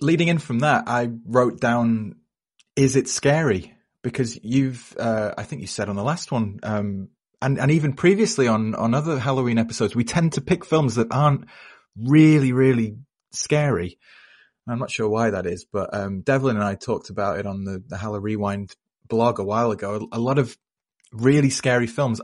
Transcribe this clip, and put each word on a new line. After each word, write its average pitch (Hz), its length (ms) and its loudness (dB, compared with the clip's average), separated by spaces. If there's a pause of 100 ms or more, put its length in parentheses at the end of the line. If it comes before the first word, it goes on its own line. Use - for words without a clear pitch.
leading 165 260 2
in 170 120 0
from 117 200 -4
that, 143 280 0
I 120 220 -2 (160)
wrote 120 360 0
down, 117 540 0 (600)
"Is 135 200 4
it 135 120 2
scary?" 143 680 0 (260)
Because 117 420 -4
you've, 127 560 -2
uh, 110 380 -2
I 107 60 -8
think 120 180 -10
you 95 60 -12
said 101 200 -6
on 101 80 -4
the 101 80 -4
last 156 280 -4
one, 104 320 -2
um, 101 460 -4 (320)
and, 131 180 0
and 135 120 2
even 151 220 2
previously 185 540 2
on, 110 280 0
on 117 200 0
other 151 240 -2
Halloween 123 400 0
episodes, 113 360 0
we 120 80 2
tend 165 300 0
to 143 80 -2
pick 175 240 0
films 143 300 2
that 117 160 0
aren't 139 340 2 (500)
really, 143 560 6
really 123 460 2 (340)
scary. 131 680 -2 (680)
I'm 120 120 -6
not - 120 -8
sure 110 180 -2
why 110 220 2
that 92 140 -2
is, 90 200 -6
but, - 300 -6
um, 98 260 -6
Devlin 135 360 0
and 104 80 0
I 98 100 -2
talked - 340 -6
about 98 300 -4
it 101 60 -6
on 98 180 -6
the, 95 240 -8
the 95 100 -10
Halloween 104 260 -6
Rewind 101 520 -4 (320)
blog 117 320 2
a 101 40 -4
while 110 280 0
ago. 104 400 -6
A, 117 60 -8
a - 20 -4
lot 131 180 0
of 127 200 -2 (560)
really 139 360 4
scary 123 380 0
films 117 360 -2